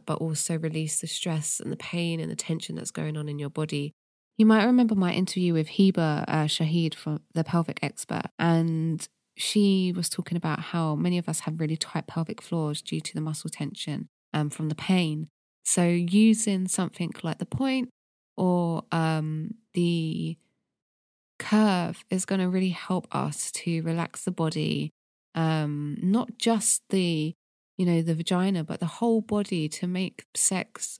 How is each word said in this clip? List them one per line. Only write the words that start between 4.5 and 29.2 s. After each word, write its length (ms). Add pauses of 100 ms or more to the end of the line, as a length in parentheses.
remember 300
my 180
interview 400
with 160
Heba, 580
uh, 200
Shahid 480
from 260 (140)
The 100
Pelvic 380
Expert, 560
and 680 (300)
she 580
was 140
talking 300
about 200
how 360
many 240
of 100
us 120
have 200
really 160
tight 300
pelvic 340
floors 400
due 220
to 100
the 80
muscle 300
tension, 580 (240)
um, 160
from 220
the 40
pain. 540 (380)
So 180
using 840
something 460 (100)
like 180
the 40
Point 460 (480)
or, 520
um, 640 (180)
the 640 (1000)
Curve 680
is 160
gonna 240
really 220
help 440
us 380
to 300
relax 420
the 60
body, 640 (420)
um, 680
not 340
just 540
the, 420 (440)
you 100
know, 160
the 120
vagina, 500
but 160
the 60
whole 340